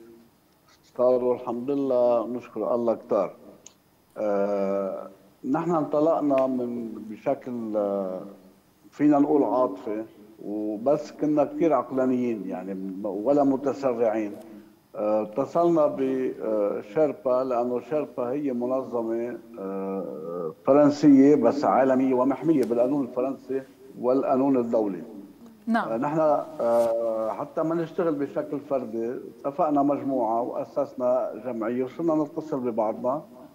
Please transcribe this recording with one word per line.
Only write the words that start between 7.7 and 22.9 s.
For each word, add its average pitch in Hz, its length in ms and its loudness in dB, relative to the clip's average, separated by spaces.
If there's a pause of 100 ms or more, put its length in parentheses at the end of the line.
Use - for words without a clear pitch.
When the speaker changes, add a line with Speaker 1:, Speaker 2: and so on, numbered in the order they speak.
Speaker 1:
آه، 98 440 -2 (680)
فينا 147 280 4
نقول 143 240 6
عاطفي، 110 640 0 (400)
وبس 107 680 -2
كنا 147 340 0
كتير 160 280 0
عقلانيين 123 760 0
يعني، 95 540 -8
ولا 107 400 2
متسرعين. 120 920 0 (600)
آه، 107 260 0
اتصلنا 151 800 2
بشيربا، 127 1400 -2
لأنه 123 360 -2
شيربا 131 520 -4
هي 147 220 -4
منظمة، 120 840 -4 (220)
آه، 90 960 -6 (120)
فرنسية 143 720 8
بس 113 300 2
عالمية 131 480 4
ومحمية 135 500 2
بالقانون 123 400 2